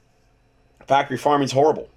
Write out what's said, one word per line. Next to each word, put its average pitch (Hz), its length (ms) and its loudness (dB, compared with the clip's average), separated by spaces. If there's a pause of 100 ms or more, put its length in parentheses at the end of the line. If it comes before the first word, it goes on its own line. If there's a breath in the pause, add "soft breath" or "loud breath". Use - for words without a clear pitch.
(880)
Factory 139 300 0
farming's 143 360 0
horrible. 143 440 0